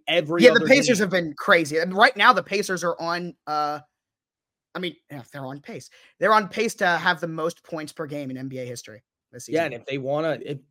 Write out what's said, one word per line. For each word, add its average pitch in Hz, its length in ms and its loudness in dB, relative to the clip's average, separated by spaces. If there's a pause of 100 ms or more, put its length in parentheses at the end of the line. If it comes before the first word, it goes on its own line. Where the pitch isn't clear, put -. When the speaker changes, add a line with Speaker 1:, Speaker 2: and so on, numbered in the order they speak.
Speaker 1:
every 165 360 2
Speaker 2:
Yeah, 165 80 12
the 160 60 2
Speaker 1:
other 160 100 2
Speaker 2:
Pacers 247 320 4
Speaker 1:
game. 208 60 2
Speaker 2:
have 180 40 -4
been 175 240 -2
crazy. 160 460 2
And 185 160 -4
right 240 200 6
now, 214 160 6
the 196 120 0
Pacers 190 400 -4
are 175 180 -2
on, 175 320 -4 (140)
uh, 151 320 -2 (960)
I 180 40 -6
mean, 180 160 -8 (140)
yeah, 139 140 -14 (100)
they're 143 120 -12
on 135 140 -12
pace. 156 300 -16 (300)
They're 202 140 4
on 214 140 4
pace 226 280 -2
to 202 120 0
have 170 320 2
the 175 80 -6
most 160 360 -6
points 156 280 -10
per 160 140 -10
game 143 240 -10
in 131 80 -10
N 131 100 -10
B 127 120 -10
A 123 60 -8
history 113 360 -16 (300)
this 123 140 -18
season. 120 140 -4
Speaker 1:
Yeah, 165 60 0
and 139 80 -6
if 117 140 -14
they 135 100 -6
wanna, 143 480 -2
if 143 140 -10 (120)